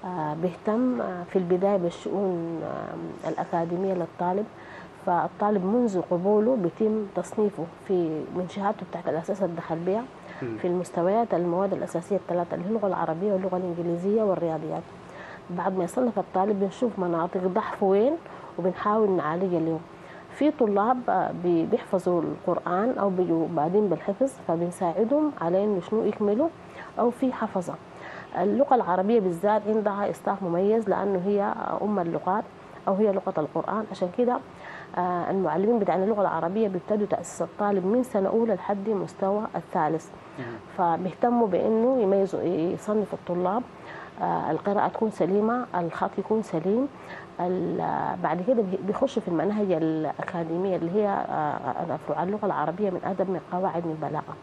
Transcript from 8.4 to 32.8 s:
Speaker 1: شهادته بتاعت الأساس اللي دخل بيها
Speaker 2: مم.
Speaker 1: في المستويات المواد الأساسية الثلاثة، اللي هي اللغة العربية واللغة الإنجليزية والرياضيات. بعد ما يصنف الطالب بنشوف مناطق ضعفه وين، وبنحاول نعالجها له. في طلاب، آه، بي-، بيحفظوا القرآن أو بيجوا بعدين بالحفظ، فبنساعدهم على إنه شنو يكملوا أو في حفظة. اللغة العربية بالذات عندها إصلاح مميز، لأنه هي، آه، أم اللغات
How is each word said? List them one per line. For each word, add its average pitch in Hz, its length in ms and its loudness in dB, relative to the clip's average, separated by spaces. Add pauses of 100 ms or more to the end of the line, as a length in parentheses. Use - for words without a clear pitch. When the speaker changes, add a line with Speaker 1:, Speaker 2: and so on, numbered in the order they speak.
Speaker 1:
شهادته 196 420 -2
بتاعت - 180 -4
الأساس 170 340 -2
اللي 170 140 0
دخل 170 200 -4
بيها 185 280 0 (380)
Speaker 2:
مم. 117 140 -6
Speaker 1:
في 139 100 -4
المستويات 180 680 2
المواد 175 380 2
الأساسية 180 440 -2
الثلاثة، 175 380 -2
اللي 170 120 -4
هي 202 40 -2
اللغة 214 160 0
العربية 170 460 0
واللغة 190 240 0
الإنجليزية 175 680 0
والرياضيات. 165 600 0 (680)
بعد 180 280 -2
ما 175 60 2
يصنف 233 340 0
الطالب 190 420 2
بنشوف 202 380 0
مناطق 175 420 0
ضعفه 185 460 0
وين، 208 260 6 (460)
وبنحاول 208 520 2
نعالجها 175 500 2
له. 160 200 0 (540)
في 294 160 4
طلاب، 220 480 4 (100)
آه، 185 220 2 (140)
بي-، 170 220 4
بيحفظوا 180 560 2
القرآن 180 760 0
أو 202 120 2
بيجوا 170 360 2 (100)
بعدين 180 320 4
بالحفظ، 196 440 0 (160)
فبنساعدهم 185 920 2
على 180 240 2
إنه 208 160 2 (100)
شنو 220 140 2
يكملوا 208 440 2 (500)
أو 240 120 4
في 254 220 0
حفظة. 190 420 -4 (640)
اللغة 208 360 4
العربية 190 460 4
بالذات 196 480 2
عندها 202 420 2
إصلاح 190 320 -2
مميز، 196 460 2
لأنه 190 380 2
هي، 202 160 2
آه، - 400 -2
أم 208 160 2
اللغات 175 460 0 (440)